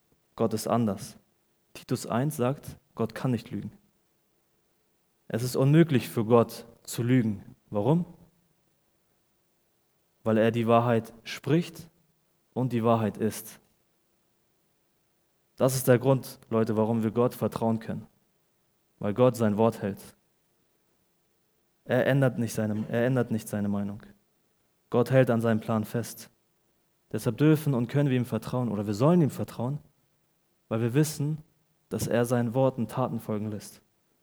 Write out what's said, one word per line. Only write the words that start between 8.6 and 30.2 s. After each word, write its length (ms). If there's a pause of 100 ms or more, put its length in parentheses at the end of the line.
Weil 140
er 140
die 160
Wahrheit 460 (100)
spricht 680 (640)
und 200
die 100
Wahrheit 340
ist. 420 (2000)
Das 200
ist 120
der 100
Grund, 420 (100)
Leute, 280
warum 240
wir 100
Gott 220
vertrauen 460
können. 260 (960)
Weil 160
Gott 200
sein 220
Wort 240
hält. 180 (1900)
Er 200
ändert 320
nicht 160
seine, 360
er 160
ändert 260
nicht 160
seine 220
Meinung. 340 (880)
Gott 200
hält 200
an 100
seinem 220
Plan 240
fest. 440 (840)
Deshalb 240
dürfen 360
und 140
können 220
wir 80
ihm 80
vertrauen 440
oder 160
wir 80
sollen 280
ihm 80
vertrauen, 500 (880)